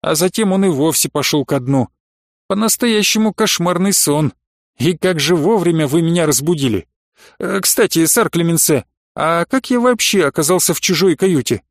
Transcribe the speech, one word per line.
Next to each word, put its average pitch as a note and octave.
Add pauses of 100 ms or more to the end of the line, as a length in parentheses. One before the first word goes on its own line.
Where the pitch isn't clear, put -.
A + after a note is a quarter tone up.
А D#3+
затем F#3
он G3
и -
вовсе D3+
пошел D3
ко C#3
дну. B2+ (580)
По-настоящему G#3+
кошмарный F#3
сон. D3 (440)
И E3+
как F#3
же D3
вовремя E3
вы D#3
меня E3
разбудили. C#3+ (520)
Э, F#3+
кстати, F3+
сар F#3+
Клеменсе, E3+ (300)
а E3+
как -
я B3
вообще A3+
оказался E3+
в -
чужой F3
каюте? D3